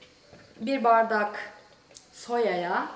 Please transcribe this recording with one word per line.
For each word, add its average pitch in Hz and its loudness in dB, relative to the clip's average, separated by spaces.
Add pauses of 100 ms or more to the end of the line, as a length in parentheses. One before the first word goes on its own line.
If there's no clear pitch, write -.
(600)
bir 233 -2
bardak 220 2 (600)
soyaya 208 -2